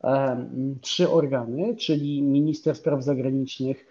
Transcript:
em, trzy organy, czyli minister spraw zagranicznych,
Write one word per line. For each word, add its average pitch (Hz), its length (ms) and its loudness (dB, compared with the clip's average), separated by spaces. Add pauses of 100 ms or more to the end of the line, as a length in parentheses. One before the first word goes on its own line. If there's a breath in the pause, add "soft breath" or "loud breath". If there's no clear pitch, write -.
em, 131 760 0
trzy - 300 0
organy, 143 640 0
czyli 147 460 0
minister 147 540 2
spraw 143 260 -2
zagranicznych, 131 880 -2